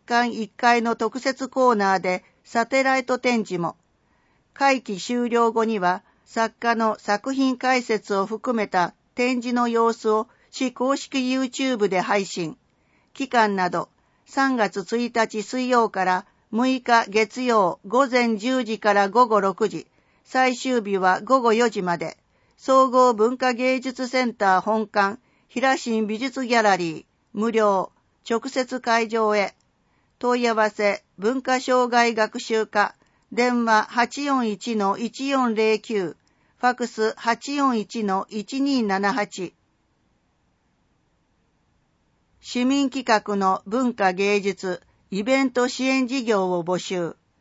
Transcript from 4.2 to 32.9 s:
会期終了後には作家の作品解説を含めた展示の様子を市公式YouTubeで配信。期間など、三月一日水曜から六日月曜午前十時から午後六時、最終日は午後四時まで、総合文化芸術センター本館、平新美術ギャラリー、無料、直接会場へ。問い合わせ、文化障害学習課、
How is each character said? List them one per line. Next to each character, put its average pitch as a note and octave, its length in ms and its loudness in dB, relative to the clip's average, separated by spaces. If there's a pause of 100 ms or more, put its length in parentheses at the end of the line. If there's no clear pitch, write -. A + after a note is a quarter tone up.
会 C4+ 300 2
期 F#3+ 180 -8
終 A#3+ 280 -2
了 A#3 220 2
後 A3+ 140 0
に A3 160 -2
は F3+ 220 0 (220)
作 A3+ 360 -4
家 A#3 160 0
の A3 240 0
作 G#3 320 -2
品 C4 240 0
解 B3+ 260 0
説 G#3+ 320 -2
を G3 120 0
含 A3 300 -4
め G#3 120 -2
た F3+ 260 0 (220)
展 B3 260 0
示 B3 100 -6
の A#3+ 140 2
様 A3+ 260 2
子 A3+ 180 -4
を A3 180 0 (220)
市 B3+ 220 -4
公 C4 240 0
式 - 220 -6
YouTube B3+ 720 -2
で F#3 120 0
配 G3 240 0
信。 F3 320 -8 (560)
期 C4+ 160 -8
間 G#3+ 280 2
な F3+ 140 0
ど、 E3+ 180 -4 (360)
三 C4+ 300 0
月 G3+ 280 -2
一 A#3 280 -4
日 A3 320 -2
水 B3+ 260 -6
曜 A#3 220 2
か F#3+ 140 -2
ら F#3 220 0 (260)
六 B3+ 280 0
日 A#3 280 4
月 A3 340 -2
曜 A3 460 2
午 B3+ 180 2
前 A#3 300 0
十 B3+ 260 -2
時 G#3+ 160 -6
か G#3 140 2
ら G3 160 2
午 A#3 180 4
後 G#3+ 140 2
六 F#3+ 280 0
時、 D#3+ 200 -10 (340)
最 C4 320 0
終 B3 260 -2
日 G3 160 -2
は F#3 260 2
午 B3+ 180 2
後 A#3 120 4
四 A#3 180 2
時 G3+ 120 -4
ま F3 160 -2
で、 D#3+ 200 -10 (380)
総 C4 340 4
合 B3 240 6
文 A#3 240 0
化 B3+ 160 0
芸 B3+ 260 0
術 B3+ 260 -6
セ B3+ 200 0
ン A3+ 80 -4
タ F#3+ 240 4
ー - 20 0
本 G#3+ 260 0
館、 G3+ 320 -2 (300)
平 C4 300 0
新 A3 280 -2
美 G#3+ 120 -4
術 C4 260 -6
ギ A#3+ 100 -2
ャ A#3 60 4
ラ G#3 160 4
リ E3 180 -4
ー、 - 100 -16 (280)
無 A3 200 -2
料、 G3+ 380 2 (380)
直 A#3 220 -2
接 B3+ 300 -4
会 A3+ 280 0
場 A3 260 0
へ。 G3+ 200 -2 (640)
問 B3 240 0
い A#3+ 40 2
合 A3+ 80 0
わ G#3+ 140 2
せ、 G#3 340 -2 (140)
文 A#3+ 240 -2
化 B3+ 180 0
障 B3+ 320 0
害 A#3 240 2
学 G#3+ 240 -2
習 A3 280 -2
課、 G3+ 280 0 (380)